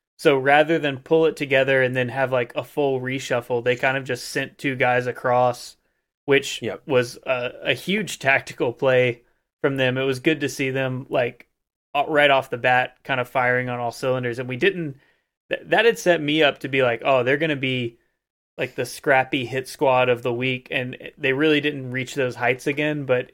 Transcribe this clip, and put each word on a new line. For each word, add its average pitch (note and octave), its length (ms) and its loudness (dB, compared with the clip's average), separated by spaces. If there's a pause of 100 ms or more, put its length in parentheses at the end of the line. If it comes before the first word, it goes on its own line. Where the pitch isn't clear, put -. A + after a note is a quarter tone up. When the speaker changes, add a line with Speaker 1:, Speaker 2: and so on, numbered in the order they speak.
(200)
Speaker 1:
So C#3+ 180 4
rather D3 400 4
than C#3 220 -4
pull D#3+ 260 2
it D3+ 100 0
together C3+ 460 2
and B2+ 140 0
then B2 140 -2
have, B2+ 220 -2
like, B2 240 -2
a C#3 80 -6
full C3+ 380 -2
reshuffle, B2+ 640 -4
they B2 120 2
kind C3+ 220 0
of C3+ 60 -6
just B2+ 240 -8
sent C3+ 320 -8
two C#3 160 -4
guys B2 320 0
across, B2 720 -2 (480)
which C#3 360 0
Speaker 2:
Yep. G#2+ 240 -8
Speaker 1:
was B2+ 400 0
a, B2 280 -4 (100)
a D3 100 0
huge F3+ 460 -4
tactical C3+ 520 0
play B2+ 520 2 (380)
from C#3 160 0
them. B2+ 200 2
It C3+ 60 -2
was C3 160 -2
good D#3 220 0
to C#3 80 -2
see C3+ 200 -4
them, C3 400 -4
like, B2 380 -4 (480)
uh, C#3+ 120 0
right D3 220 4
off C3+ 200 2
the B2+ 80 -6
bat, B2+ 460 0
kind C3 160 -2
of B2 100 -4
firing B2 400 0
on B2 100 -6
all A#2+ 120 -4
cylinders. B2+ 480 -4
And B2+ 100 -6
we B2+ 80 -6
didn't, E3+ 420 -2 (500)
th-, - 160 -6
that F#3 200 4
had A#3 140 2
set E3+ 220 2
me D3+ 220 2
up C#3 160 2
to C#3 80 -10
be C3 160 2
like, A#2 220 2
"Oh, C3 180 4
they're C3+ 140 2
gonna D#3 180 -2
be, B2+ 440 -4 (580)
like, C3 180 -6
the C3 100 -4
scrappy C3 600 0
hit C3 220 -6
squad B2+ 420 2
of A#2 140 0
the B2 100 -2
week." B2+ 380 -4
And B2+ 460 -6
they C3+ 160 0
really D3 280 2
didn't C3 300 -4
reach B2+ 240 -6
those B2+ 200 -2
heights B2 320 -2
again, D3 380 -4
but B2+ 280 -2